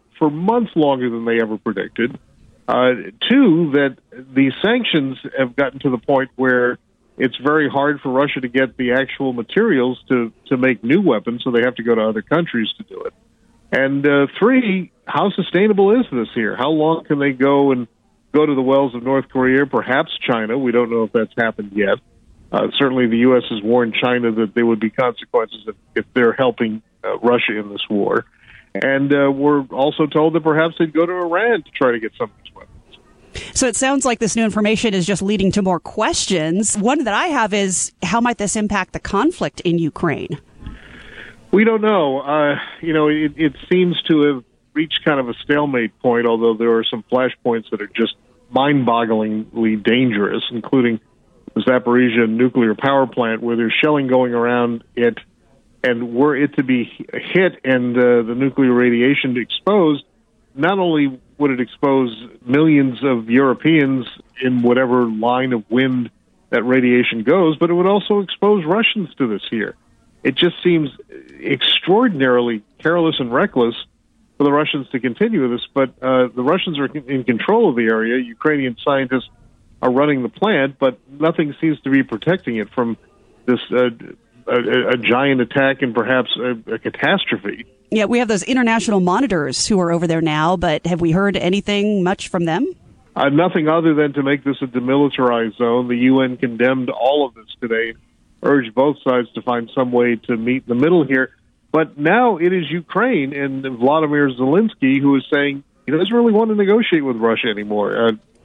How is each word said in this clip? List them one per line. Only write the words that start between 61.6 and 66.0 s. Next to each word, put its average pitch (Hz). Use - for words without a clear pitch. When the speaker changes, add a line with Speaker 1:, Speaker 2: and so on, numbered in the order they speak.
Speaker 1:
expose 131
millions 139
of 120
Europeans 135
in 127
whatever 123
line 120
of 110
wind 127